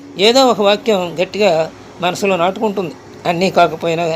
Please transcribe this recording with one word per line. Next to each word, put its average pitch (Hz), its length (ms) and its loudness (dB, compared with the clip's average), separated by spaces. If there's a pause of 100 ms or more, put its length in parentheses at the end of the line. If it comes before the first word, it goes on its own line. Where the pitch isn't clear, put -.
(220)
ఏదో 247 240 4
ఒక 220 140 2
వాక్యం 202 640 0
గట్టిగా 180 480 0 (300)
మనసులో 180 360 -2
నాటుకుంటుంది, 190 560 -4 (340)
అన్నీ 175 240 0
కాకపోయినా, 170 520 0 (140)